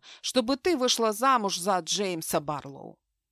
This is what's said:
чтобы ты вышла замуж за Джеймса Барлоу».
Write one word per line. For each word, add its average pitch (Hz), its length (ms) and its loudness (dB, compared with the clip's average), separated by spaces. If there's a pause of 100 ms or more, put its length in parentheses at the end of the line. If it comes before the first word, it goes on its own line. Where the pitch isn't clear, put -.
(220)
чтобы 254 360 0
ты 349 200 2
вышла 233 340 2
замуж 214 460 2
за 185 220 2
Джеймса 165 600 -2
Барлоу». 143 600 -8 (320)